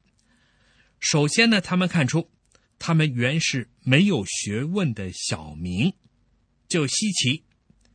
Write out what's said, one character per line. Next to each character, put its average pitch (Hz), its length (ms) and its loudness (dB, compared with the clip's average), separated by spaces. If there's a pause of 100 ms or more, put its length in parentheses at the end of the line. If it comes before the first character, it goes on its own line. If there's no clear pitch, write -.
(1000)
首 147 260 2
先 226 220 4
呢， 214 100 4
他 - 160 -2
们 180 140 2
看 156 180 2
出 160 220 -2 (480)
他 - 160 -2
们 156 200 2
原 123 260 0
是 131 300 -4 (140)
没 143 220 4
有 151 200 0
学 107 380 -4
问 170 300 -2
的 98 200 -8
小 76 420 -8
民， 90 380 -2 (760)
就 160 200 0
稀 208 240 -2
奇。 139 320 -2 (520)